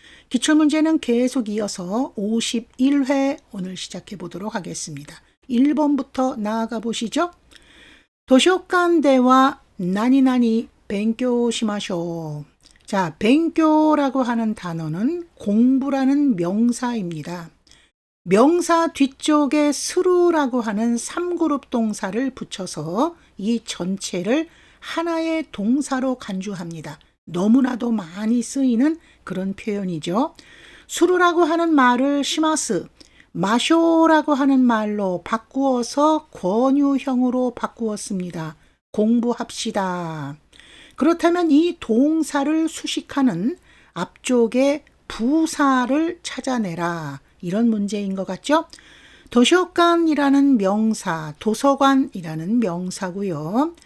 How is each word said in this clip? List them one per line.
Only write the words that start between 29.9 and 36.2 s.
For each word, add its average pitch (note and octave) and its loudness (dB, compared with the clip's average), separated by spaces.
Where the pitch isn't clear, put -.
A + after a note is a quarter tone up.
스루라고 F4 2
하는 E4+ 2
말을 C4+ 4
시마스, D#4 -2
마쇼라고 D#4 2
하는 C4+ 2
말로 G#3 0
바꾸어서 C4+ 0